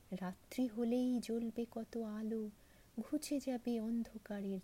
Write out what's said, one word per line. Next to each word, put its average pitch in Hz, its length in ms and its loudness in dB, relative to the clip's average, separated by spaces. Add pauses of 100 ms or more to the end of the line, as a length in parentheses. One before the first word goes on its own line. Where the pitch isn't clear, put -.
(200)
রাত্রি 190 460 -2
হলেই 240 520 4
জ্বলবে 226 520 0
কত 226 280 -4
আলো, 220 520 -2 (500)
ঘুচে 285 400 0
যাবে 240 400 0
অন্ধকারের 214 840 -2